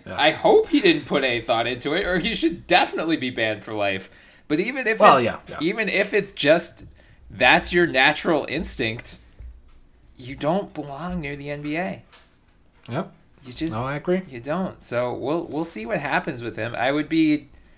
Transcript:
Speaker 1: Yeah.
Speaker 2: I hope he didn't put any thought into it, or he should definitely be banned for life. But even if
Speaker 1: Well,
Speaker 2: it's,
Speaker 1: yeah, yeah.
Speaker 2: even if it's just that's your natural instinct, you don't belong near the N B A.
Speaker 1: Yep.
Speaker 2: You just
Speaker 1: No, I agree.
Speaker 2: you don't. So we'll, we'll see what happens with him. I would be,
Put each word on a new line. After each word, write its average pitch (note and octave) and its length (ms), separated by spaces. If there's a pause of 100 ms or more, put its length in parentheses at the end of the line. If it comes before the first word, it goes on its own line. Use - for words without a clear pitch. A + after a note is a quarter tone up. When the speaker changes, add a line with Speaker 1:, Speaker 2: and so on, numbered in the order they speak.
Speaker 1:
Yeah. - 160
Speaker 2:
I D#3 100
hope G#4+ 380
he D4 100
didn't D#3 260
put C#3+ 180
any A#2+ 180
thought A#2 260
into B2+ 260
it, F#3+ 120
or F3+ 140
he G#3+ 140
should - 340
definitely E3+ 500
be B2+ 120
banned A2 340
for A2+ 100
life. G2+ 360 (380)
But D3+ 120
even B3 280
if G#3+ 120
Speaker 1:
Well, F#3 180
Speaker 2:
it's, B2 80
Speaker 1:
yeah, G2 140 (100)
yeah. - 120
Speaker 2:
even G3+ 280
if - 240
it's G3+ 180
just - 540 (440)
that's B2+ 440
your F3 140
natural C#3+ 640
instinct, A#2 680 (1000)
you C3 180
don't D#3 380
belong D#3 480
near C#3+ 140
the C#3+ 140
N D3 120
B D3 160
A. F3+ 260 (840)
Speaker 1:
Yep. D3 220 (340)
Speaker 2:
You B2 80
just D#3+ 200
Speaker 1:
No, A#2 120
I C#3 100
agree. F#3 340
Speaker 2:
you B2+ 100
don't. D3+ 440
So B2 300
we'll, C#3 320
we'll D#3+ 200
see G#3+ 200
what A3+ 140
happens C#3+ 440
with A2+ 140
him. A2+ 180
I B2+ 160
would D3 180
be, D#3 400 (280)